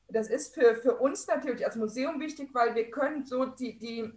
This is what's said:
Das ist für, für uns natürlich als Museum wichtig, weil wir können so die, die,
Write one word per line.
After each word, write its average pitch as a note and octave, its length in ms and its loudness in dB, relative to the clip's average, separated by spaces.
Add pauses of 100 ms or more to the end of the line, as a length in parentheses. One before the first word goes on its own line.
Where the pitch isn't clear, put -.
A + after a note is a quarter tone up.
Das G#3+ 200 -2
ist B3 280 -4
für, A#3 200 8
für A#3 200 4
uns C#4 320 0
natürlich C4+ 380 0
als - 100 0
Museum B3+ 440 -2
wichtig, D4 340 -8
weil A#3 200 4
wir A3+ 160 0
können D4 360 -2
so B3+ 200 -2
die, B3+ 320 -8
die, A3+ 400 -8